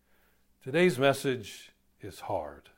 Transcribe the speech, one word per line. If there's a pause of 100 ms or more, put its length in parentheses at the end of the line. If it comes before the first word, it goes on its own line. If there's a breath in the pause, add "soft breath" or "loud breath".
(640)
Today's
message (300)
is
hard.